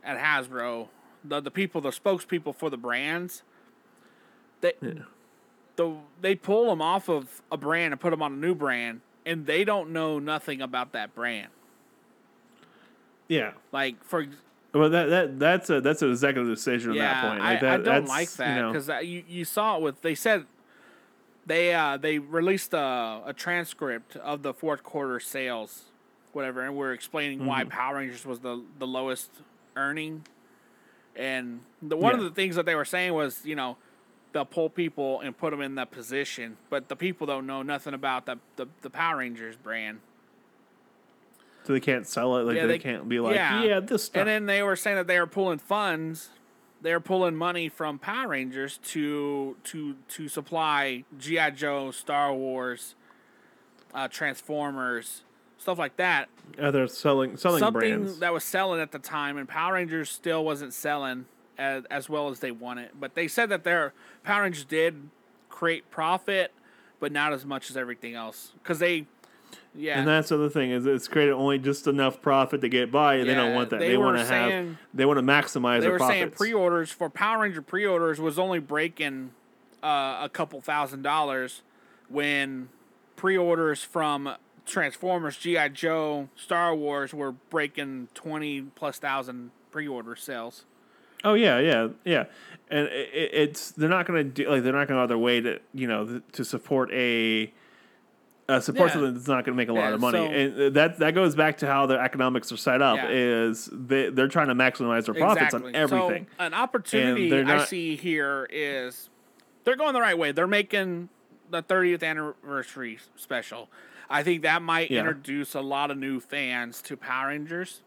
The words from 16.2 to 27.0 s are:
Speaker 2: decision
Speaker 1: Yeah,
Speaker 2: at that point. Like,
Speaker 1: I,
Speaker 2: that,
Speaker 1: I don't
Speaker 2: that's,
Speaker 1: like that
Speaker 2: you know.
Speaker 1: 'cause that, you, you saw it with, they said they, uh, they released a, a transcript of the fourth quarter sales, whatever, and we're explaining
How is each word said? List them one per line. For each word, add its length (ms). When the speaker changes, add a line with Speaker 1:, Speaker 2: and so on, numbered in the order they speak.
Speaker 2:
decision 400
Speaker 1:
Yeah, 100
Speaker 2:
at 100
that 160
point. 100
Like, 180
Speaker 1:
I, 40
Speaker 2:
that, 100
Speaker 1:
I 60
don't 80
Speaker 2:
that's, 240
Speaker 1:
like 240
that 220
Speaker 2:
you 60
know. 120
Speaker 1:
'cause 140
that, 200
you, 200
you 180
saw 320
it 40
with, 200
they 140
said 300
they, 280
uh, 240
they 220
released 540
a, 520
a 80
transcript 840
of 260
the 100
fourth 300
quarter 360
sales, 680
whatever, 280
and 140
we're 180
explaining 520